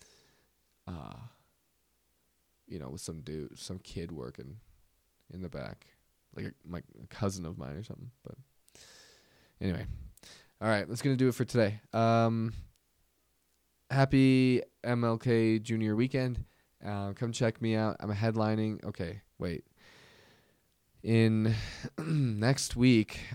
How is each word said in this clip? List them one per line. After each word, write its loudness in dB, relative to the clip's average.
Uh, -12
you -12
know, -10
with -12
some -12
dude, -10
some -12
kid -12
working -14
in -12
the -10
back, -12
like, -8
a, -10
my, -8
a -18
cousin -6
of -10
mine -10
or -10
something. -16
But -16
anyway, -4
all -4
right, 0
that's -8
gonna 2
do 4
it 2
for -2
today. 2
Um, 2
happy 6
M 0
L 2
K 4
Junior 0
weekend. 0
Uh, -6
come -4
check 0
me 2
out. 0
I'm -4
headlining. 0
Okay, -8
wait. -6
In 4
<clears throat> -10
next 0
week, 4